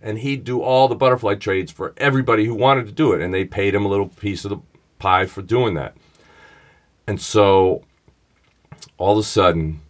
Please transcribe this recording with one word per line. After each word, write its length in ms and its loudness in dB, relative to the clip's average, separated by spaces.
and 160 -8
he'd 260 -6
do 160 -4
all 260 4
the 80 -4
butterfly 420 2
trades 360 -4
for 240 -10
everybody 480 2
who 100 -2
wanted 320 2
to 60 -16
do 200 2
it, 100 -2
and 100 -4
they 120 -2
paid 300 -2
him 120 0
a 20 -2
little 200 -2
piece 360 -8
of 60 -8
the 80 -6
pie 260 2
for 160 -10
doing 340 0
that. 220 -8
And 140 -6
so 640 4
all 140 2
of 60 2
a 40 2
sudden 680 0